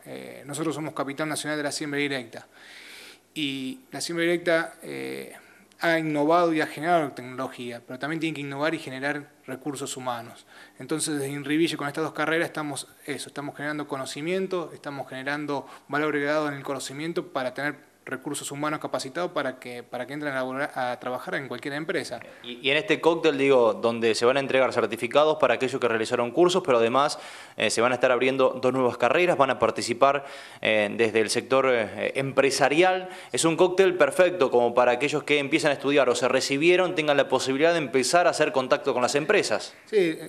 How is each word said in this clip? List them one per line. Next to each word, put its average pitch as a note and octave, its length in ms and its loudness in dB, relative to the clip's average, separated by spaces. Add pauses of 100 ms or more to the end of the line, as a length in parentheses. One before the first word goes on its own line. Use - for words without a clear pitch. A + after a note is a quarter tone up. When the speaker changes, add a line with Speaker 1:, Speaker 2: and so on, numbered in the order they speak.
Speaker 1:
Eh, B2+ 400 -14
nosotros C#3+ 300 -4
somos D3+ 180 -8
Capital C#3 340 -6
Nacional D3+ 300 -4
de D3 60 -2
la C#3+ 80 -4
Siembra C#3+ 280 -6
Directa C#3 480 -6 (840)
y C3+ 560 -6
la C#3 120 -10
Siembra E3+ 240 -4
Directa, E3+ 580 0
eh, C3+ 500 -10 (460)
ha E3+ 180 2
innovado D#3+ 560 2
y D#3 80 0
ha D3 60 -2
generado D#3 460 0
tecnología, B2+ 760 -10
pero B2+ 100 -10
también D3+ 220 -6
tiene D#3 160 -4
que C#3 60 -8
innovar C#3+ 340 -2
y - 20 -4
generar C#3+ 540 -8 (160)
recursos C3+ 500 -8
humanos. A#2+ 480 -10 (320)
Entonces, D3+ 380 -4
desde C#3 140 -4
Inriville, D3 480 -2
con C#3+ 100 -6
estas D#3 160 -4
dos D3+ 100 -6
carreras, D#3 360 0
estamos, D3 380 -8 (200)
eso, C3+ 220 -10
estamos C#3+ 280 -12
generando D3 300 -6
conocimiento, D#3+ 880 -6
estamos C3+ 340 -12
generando C#3 560 -6 (220)
valor D3 260 -2
agregado D3 360 0
en C#3+ 40 -6
el C#3 80 -10
conocimiento C#3+ 680 -6
para B2+ 260 -4
tener C#3+ 340 -6 (140)
recursos C#3 480 -4
humanos D3+ 280 -4
capacitados E3+ 520 -4
para C3 280 -4
que, B2 240 -12
para B2 240 -8
que C3+ 60 -10
entren D3 200 -4
a C3+ 40 -4
laborar, C3 360 -4
a B2 260 -4
trabajar G3+ 360 -6
en C#3+ 120 -6
cualquier C#3 280 -8
empresa. D3+ 440 -6 (220)
Speaker 2:
Y, A#2+ 120 -14
y C3 180 0
en D3 60 4
este D3+ 220 2
cóctel, D#3+ 380 4
digo, C3 380 6
donde A2+ 400 2
se A#2+ 100 2
van C3 120 6
a - 20 2
entregar B2 340 2
certificados B2 640 2
para B2 160 4
aquellos B2 260 -2
que A#2+ 80 2
realizaron A#2 440 0
cursos, F3 340 4
pero B2 140 4
además, C3 400 2 (380)
eh, A2 120 0
se - 100 0
van A#2+ 120 4
a B2 40 2
estar B2+ 160 4
abriendo C3 480 2
dos B2+ 140 2
nuevas B2+ 240 0
carreras, E3 400 2
van C3+ 140 4
a A#2 80 -4
participar, A#2+ 640 2 (360)
eh, G#2+ 360 2
desde A2 240 2
el G#2 80 0
sector, C3 400 2
eh, G#2 460 0
empresarial. C#3 920 2 (240)
Es B2+ 140 0
un D#3+ 100 4
cóctel F3+ 400 4
perfecto C#3 540 4
como A#2+ 240 4
para B2 200 6
aquellos C#3+ 280 -2
que D3 160 2
empiezan C#3+ 320 0
a C#3 60 2
estudiar C#3 340 4
o A#2+ 60 2
se B2+ 120 2
recibieron, D#3 680 2
tengan D3+ 220 2
la C3+ 120 4
posibilidad C3+ 420 2
de E3+ 60 0
empezar C#3+ 480 2
a D#3+ 60 6
hacer D3 200 0
contacto C3+ 420 0
con B2 100 0
las A#2+ 100 2
empresas. C#3+ 600 0 (100)
Speaker 1:
Sí, F3 320 0 (120)